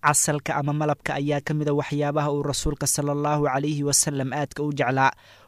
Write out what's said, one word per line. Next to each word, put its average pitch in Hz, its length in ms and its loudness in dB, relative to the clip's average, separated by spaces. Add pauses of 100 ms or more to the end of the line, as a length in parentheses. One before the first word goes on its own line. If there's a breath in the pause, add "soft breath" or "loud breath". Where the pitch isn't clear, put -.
Casalka 147 540 2
ama 147 160 0
malabka 151 420 -2
ayaa 143 260 0
ka 156 140 -4
mid 147 160 0
ah 143 80 2
waxyaabaha 147 540 0
uu 143 100 -2
rasuulka 143 440 -2
sallallahu 147 600 0
alayhi 143 400 0
wa 143 80 2
sallam 135 380 0
aadka 143 300 -4
u 147 100 -2
jeclaa. 135 400 2 (360 loud breath)